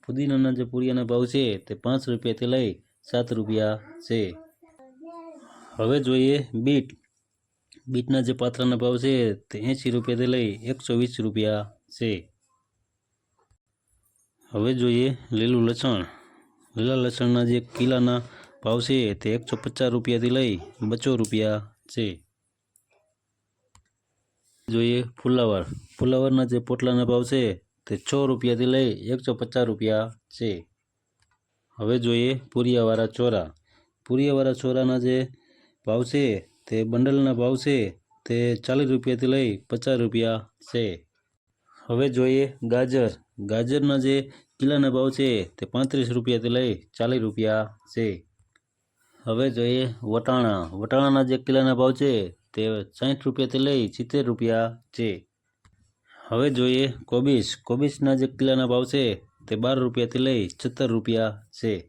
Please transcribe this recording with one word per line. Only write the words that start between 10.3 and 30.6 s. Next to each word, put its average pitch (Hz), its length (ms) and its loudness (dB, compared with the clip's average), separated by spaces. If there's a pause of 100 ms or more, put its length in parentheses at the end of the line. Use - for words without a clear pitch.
એકસો 123 340 -4
વીસ 120 220 -2
રૂપિયા 107 520 -2 (180)
છે. 117 220 -4 (2500)
હવે 110 220 0
જોઈએ 123 440 2 (140)
લીલું 117 340 2
લસણ. 117 400 0 (720)
લીલા 123 200 0
લસણના 120 500 2
જે 120 140 2
કિલ્લાના 123 600 0 (420)
ભાવ 113 180 2
છે 120 320 0
તે - 200 -6
એકસો 117 220 -4
પચાસ 123 360 -2
રૂપિયાથી 120 380 0
લઈ 123 300 0 (220)
બસો 117 340 0
રૂપિયા 107 520 0 (200)
છે. 117 180 -4 (2750)
જોઈએ 117 340 2
ફુલાવર. 120 600 0 (360)
ફુલાવરના 131 460 2
જે 120 140 0
પોટલાના 123 460 0
ભાવ 123 180 2
છે 131 180 0 (440)
તે 101 120 -4
છ - 160 -6
રૂપિયાથી 123 520 0
લઈ 127 260 2 (200)
એકસો 127 240 -4
પચાસ 123 300 -2
રૂપિયા 110 480 -2 (160)
છે. 117 200 -6 (1300)